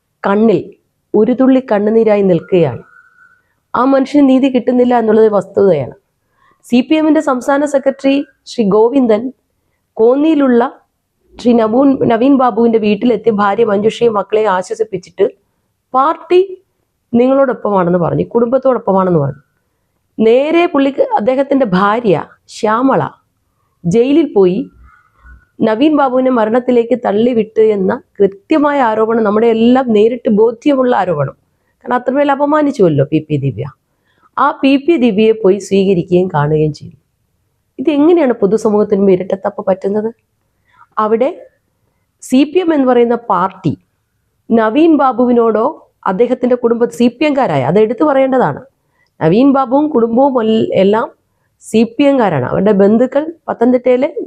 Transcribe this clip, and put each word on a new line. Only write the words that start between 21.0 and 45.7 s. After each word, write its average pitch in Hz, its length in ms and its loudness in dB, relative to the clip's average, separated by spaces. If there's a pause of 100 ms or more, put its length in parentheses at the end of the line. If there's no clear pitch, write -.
അദ്ദേഹത്തിന്റെ 269 640 0
ഭാര്യ 202 600 0 (220)
ശ്യാമള 220 600 -2 (800)
ജയിലിൽ 269 480 0
പോയി 196 360 0 (920)
നവീൻ 226 340 0
ബാബുവിനെ 262 360 0
മരണത്തിലേക്ക് 233 760 0
തള്ളിവിട്ട് 220 560 -2
എന്ന 214 400 0 (180)
കൃത്യമായ 285 600 0
ആരോപണം 226 420 0
നമ്മുടെ 214 240 0
എല്ലാം 233 460 2
നേരിട്ട് 226 360 0
ബോധ്യമുള്ള 247 640 0
ആരോപണം. 170 400 -4 (340)
കാരണം - 260 -8
അത്രമേൽ 269 360 -2
അപമാനിച്ചുവല്ലോ 269 800 0
പി 156 180 -2
പി 151 80 -2
ദിവ്യ. 135 340 -6 (640)
ആ 277 140 0
പി 277 240 0
പി 277 200 0
ദിവ്യയെ 220 360 2
പോയി 202 260 0
സ്വീകരിക്കുകയും 190 680 0
കാണുകയും 151 460 -2
ചെയ്തു. - 220 -18 (840)
ഇതെങ്ങനെയാണ് 294 540 2
പൊതുസമൂഹത്തിന് 208 640 0
മുമ്പ് 196 140 2
ഇരട്ടത്തപ്പ് 196 540 -6
പറ്റുന്നത്? 202 460 -4 (840)
അവിടെ 226 500 -2 (760)
സി 294 340 0
പി 359 40 4
എം 330 140 -2
എന്ന് 277 140 0
പറയുന്ന 240 280 2
പാർട്ടി 190 640 -4 (760)
നവീൻ 240 460 2
ബാബുവിനോടോ 240 960 0 (140)